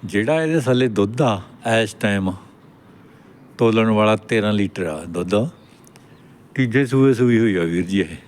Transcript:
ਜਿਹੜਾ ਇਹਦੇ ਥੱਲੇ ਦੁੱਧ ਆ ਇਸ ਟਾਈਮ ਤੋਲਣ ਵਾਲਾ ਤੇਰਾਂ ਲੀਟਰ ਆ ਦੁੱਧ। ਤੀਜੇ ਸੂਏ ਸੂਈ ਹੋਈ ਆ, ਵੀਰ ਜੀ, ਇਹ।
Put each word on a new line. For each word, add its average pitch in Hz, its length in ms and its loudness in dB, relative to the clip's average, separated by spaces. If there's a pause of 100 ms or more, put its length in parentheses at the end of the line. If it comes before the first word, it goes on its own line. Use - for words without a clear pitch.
ਜਿਹੜਾ 113 380 0
ਇਹਦੇ 160 160 0
ਥੱਲੇ 127 280 0
ਦੁੱਧ 107 340 -2
ਆ 107 200 0 (420)
ਇਸ 104 100 -6
ਟਾਈਮ 98 380 -2 (1300)
ਤੋਲਣ 113 320 2
ਵਾਲਾ 110 260 2
ਤੇਰਾਂ 107 380 -2
ਲੀਟਰ 98 320 -4
ਆ 80 200 -8
ਦੁੱਧ। 90 440 -2 (1040)
ਤੀਜੇ 131 300 0
ਸੂਏ 135 280 4
ਸੂਈ 120 260 4
ਹੋਈ 110 160 2
ਆ, 87 80 0
ਵੀਰ 87 220 -2
ਜੀ, 98 140 0
ਇਹ। 80 160 -4 (120)